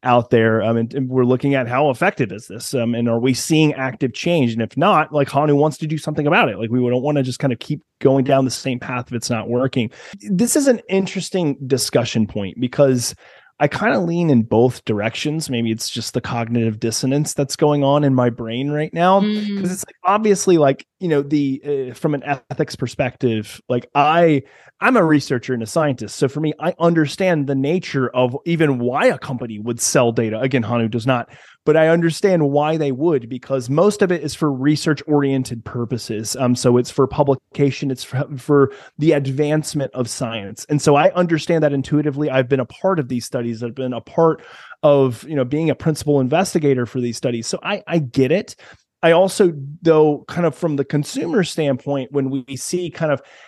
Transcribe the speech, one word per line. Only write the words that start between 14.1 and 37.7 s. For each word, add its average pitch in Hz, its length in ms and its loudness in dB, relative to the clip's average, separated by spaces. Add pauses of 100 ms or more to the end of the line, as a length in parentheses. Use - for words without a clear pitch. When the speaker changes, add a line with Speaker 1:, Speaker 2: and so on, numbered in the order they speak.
Speaker 1:
in 123 140 4
both 117 420 2
directions. 117 640 -4
Maybe 117 220 -2
it's 113 180 -6
just - 240 -8
the 123 80 -2
cognitive 117 580 -2
dissonance 131 540 -2
that's - 240 -4
going 147 260 2
on 143 220 2
in 135 100 2
my 123 140 2
brain 120 420 -6
right 151 220 -4
now. 185 300 4
Speaker 2:
Mm. 208 360 -4
Speaker 1:
'Cause 180 140 -4
it's 185 140 -8
like, - 180 -20
obviously, 196 540 2
like, 143 280 2 (140)
you 185 80 -4
know, 143 140 2
the, 143 680 -2
uh, 120 40 -16
from 151 200 -2
an 139 100 -6
ethics - 520 -6
perspective, 120 840 -4 (100)
like, 123 240 -2
I, 156 480 4 (380)
I'm 240 180 2
a 185 60 4
researcher 139 500 0
and 117 80 -4
a 113 40 -8
scientist. 139 500 -4
So 139 120 0
for 147 120 -6
me, 156 200 -2
I 165 180 -2
understand 165 680 2
the 139 80 -2
nature 135 600 0
of 127 300 2
even 156 340 2
why 143 280 0
a 190 120 2
company 117 400 -8
would 120 220 -6
sell 123 320 2
data. 110 260 -2
Again, 131 240 0
Hanu 113 260 -2
does 113 180 -4
not, 123 240 -2 (340)
but 151 140 4
I 160 100 4
understand 165 600 2
why 151 260 0
they 143 160 -2
would, 135 360 -2
because 127 420 -6
most 202 320 2
of 180 100 2
it 165 100 -2
is 151 120 -6
for 151 180 0
research-oriented 139 1120 0
purposes. 113 720 -6
Um, 127 180 2
so 123 220 4
it's 123 140 2
for 135 160 2
publication, 139 840 0